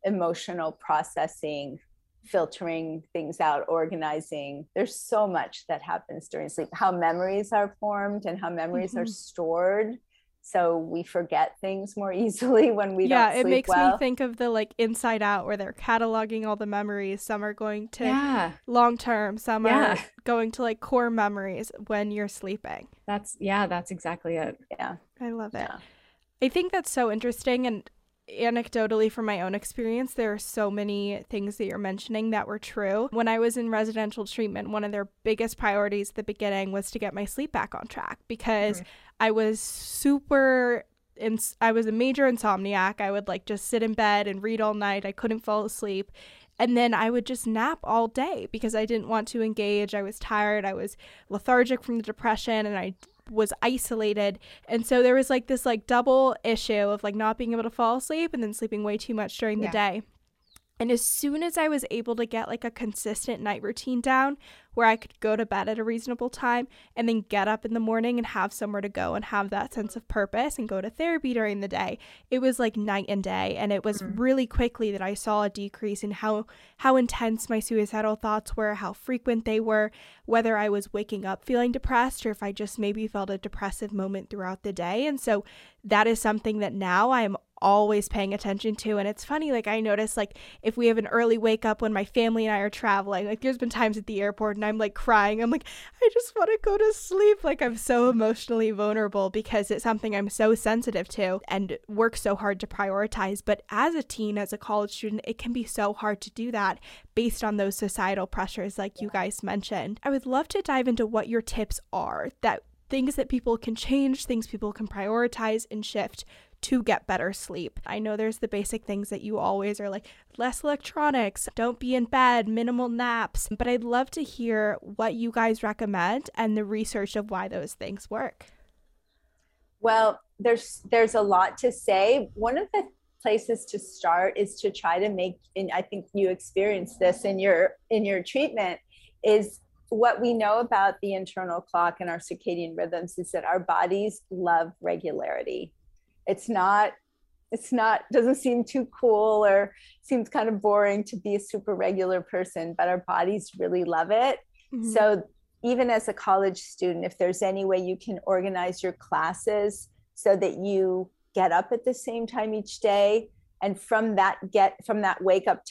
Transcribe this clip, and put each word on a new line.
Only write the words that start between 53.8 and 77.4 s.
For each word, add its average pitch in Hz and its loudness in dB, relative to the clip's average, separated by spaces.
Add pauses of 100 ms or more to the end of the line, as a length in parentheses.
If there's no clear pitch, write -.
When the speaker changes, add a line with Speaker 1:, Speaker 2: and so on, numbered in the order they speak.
Speaker 2:
And 226 0
so 247 6
there 247 8
was, 269 4
like, 254 0
this, 262 0
like, 233 0
double 254 6
issue 226 0
of, 202 2
like, 202 -2
not 220 0
being 233 -2
able 226 0
to 226 -4
fall 233 2
asleep 320 -2
and 240 -2
then 214 -4
sleeping 220 -4
way 208 0
too - -6
much 214 -4
during 214 -2
the 214 -2
Speaker 3:
Yeah. 170 -2 (200)
Speaker 2:
day. 208 -6 (760)
And 233 0
as 233 4
soon 294 -2
as 339 -4
I 311 2
was 294 0
able 233 -4
to 233 -2
get, 226 -4
like, 240 -6
a 226 -6
consistent 226 -6
night 208 -4
routine 240 -4
down 269 2 (360)
where 233 4
I 220 6
could - -18
go 214 2
to 226 -2
bed 196 -2
at 220 -2
a 220 -4
reasonable 240 -4
time 247 -2 (300)
and 233 0
then 226 2
get 202 0
up 214 -2
in 226 -6
the 233 0
morning 226 0
and 233 -2
have 196 -2
somewhere 208 -6
to 202 -4
go - -4
and 214 -4
have 202 -2
that - -4
sense 214 -6
of 226 -14
purpose 220 -2
and 220 -6
go 190 -4
to 202 -6
therapy 320 -2
during 208 -2
the 196 -4
day, 190 -4 (320)
it 254 2
was, 254 4
like, 226 0
night 208 -2
and 196 -2
day. 190 -2
And 208 -2
it 196 0
was 214 -2
Speaker 3:
Mm. 202 -6
Speaker 2:
really 262 4
quickly 233 0
that 196 -6
I 190 -4
saw 208 0
a 208 0
decrease 202 -8
in 208 -4
how, 214 -2 (340)
how 262 6
intense 233 0